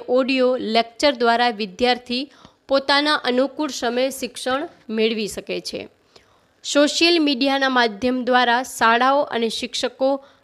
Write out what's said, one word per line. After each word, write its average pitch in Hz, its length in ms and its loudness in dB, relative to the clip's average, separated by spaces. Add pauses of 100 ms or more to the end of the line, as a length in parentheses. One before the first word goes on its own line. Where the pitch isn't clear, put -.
ઓડિયો 254 480 2
લેક્ચર 226 540 0
દ્વારા 233 380 2
વિદ્યાર્થી 240 800 -4 (360)
પોતાના 285 480 2
અનુકૂળ 269 540 -2
સમયે 254 400 -2
શિક્ષણ 269 600 -6 (200)
મેળવી 220 380 -2
શકે 180 340 -8
છે. - 280 -12 (720)
સોશિયલ 311 560 2
મીડિયાના 269 500 0
માધ્યમ 247 560 0
દ્વારા 247 380 2
શાળાઓ 254 580 2
અને 233 280 -2
શિક્ષકો, 269 760 -4 (180)